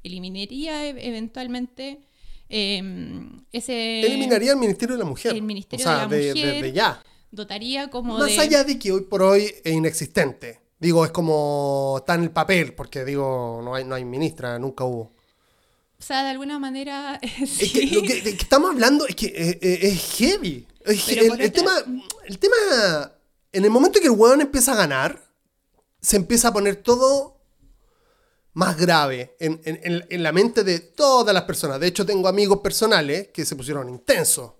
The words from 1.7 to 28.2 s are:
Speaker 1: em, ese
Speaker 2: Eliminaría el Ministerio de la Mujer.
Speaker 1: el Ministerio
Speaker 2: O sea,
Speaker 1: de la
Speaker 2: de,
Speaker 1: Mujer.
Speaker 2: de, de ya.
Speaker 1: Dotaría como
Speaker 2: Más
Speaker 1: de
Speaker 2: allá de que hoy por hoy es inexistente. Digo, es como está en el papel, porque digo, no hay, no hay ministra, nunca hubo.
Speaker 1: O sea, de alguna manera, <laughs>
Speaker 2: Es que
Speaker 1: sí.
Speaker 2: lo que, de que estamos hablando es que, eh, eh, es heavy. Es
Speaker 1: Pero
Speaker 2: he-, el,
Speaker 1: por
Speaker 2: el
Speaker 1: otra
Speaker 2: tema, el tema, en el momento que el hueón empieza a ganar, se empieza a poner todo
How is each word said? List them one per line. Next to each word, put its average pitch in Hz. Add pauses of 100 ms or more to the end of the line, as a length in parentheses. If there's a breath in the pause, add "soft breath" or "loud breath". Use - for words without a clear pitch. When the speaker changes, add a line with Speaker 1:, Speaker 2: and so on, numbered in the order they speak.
Speaker 1:
em, 190
ese 226
Speaker 2:
Eliminaría 247
el 277
Ministerio 233
de -
la 160
Mujer. 233
Speaker 1:
el 220
Ministerio 208
Speaker 2:
O -
sea, 139
Speaker 1:
de 147
la 143
Speaker 2:
de, 139
Speaker 1:
Mujer. -
Speaker 2:
de, -
de -
ya. 180 (300 soft breath)
Speaker 1:
Dotaría 226
como 240
Speaker 2:
Más 285
Speaker 1:
de 320
Speaker 2:
allá 302
de 277
que 196
hoy 190
por 190
hoy 202 (140)
es 160
inexistente. 156 (200)
Digo, 165
es 156
como 143
está 175
en 170
el 160
papel, 160
porque 135
digo, 127
no 123
hay, 131
no 131
hay 127
ministra, 127
nunca 131
hubo. 117 (840)
Speaker 1:
O -
sea, 269
de 269
alguna 277
manera, 277
<laughs> -
Speaker 2:
Es 240 (200)
que - (160)
Speaker 1:
sí. 269
Speaker 2:
lo 208
que, 240
de 202
que -
estamos 311
hablando 277
es 190
que, -
eh, 170
eh, 180
es 190 (140)
heavy. 233 (180)
Es 208
Speaker 1:
Pero 226
Speaker 2:
he-, 220
el, 226
Speaker 1:
por 233
Speaker 2:
el 214
Speaker 1:
otra 339
Speaker 2:
tema, 262 (220)
el 196
tema, 269 (400)
en 196
el 208
momento 339
que 330
el 247
hueón 233
empieza 277
a 233
ganar, 147 (800)
se -
empieza 233
a 226
poner 202
todo 262 (1160)